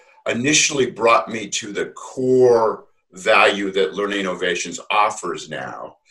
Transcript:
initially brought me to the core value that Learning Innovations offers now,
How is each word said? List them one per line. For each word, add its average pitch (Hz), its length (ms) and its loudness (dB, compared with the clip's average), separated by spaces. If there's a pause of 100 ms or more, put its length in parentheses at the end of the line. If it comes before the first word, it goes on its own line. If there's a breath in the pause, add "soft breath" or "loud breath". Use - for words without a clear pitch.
(280 loud breath)
initially 135 640 0
brought 113 380 2
me 107 200 -8
to 104 240 -8
the 90 140 -4
core 127 1000 2 (260)
value 101 600 2
that 92 220 0
Learning 101 260 -4
Innovations 87 580 -4 (120)
offers 104 580 -2
now, 62 480 -12 (140 soft breath)